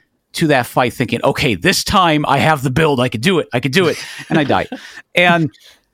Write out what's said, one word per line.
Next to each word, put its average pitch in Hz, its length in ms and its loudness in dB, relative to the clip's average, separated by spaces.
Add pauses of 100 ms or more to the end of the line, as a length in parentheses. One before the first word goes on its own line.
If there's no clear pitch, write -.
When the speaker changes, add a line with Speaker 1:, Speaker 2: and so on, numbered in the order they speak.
(340)
Speaker 1:
to 170 140 -2
that 135 180 2
fight 127 280 -2
thinking, 117 300 -4
"Okay, 135 300 0
this 127 300 -2
time 165 420 2
I 139 120 2
have 139 240 2
the 143 80 -2
build. 143 300 2
I 127 80 0
could 113 140 -6
do 180 180 2
it. - 120 -6
I 123 80 0
could 135 120 -4
do 175 160 2
it." 135 100 -2 (320)
And 170 80 2
I 151 60 2
died. 107 240 0 (240)
Speaker 2:
<laughs> - 240 -20
Speaker 1:
And, 170 340 2 (440)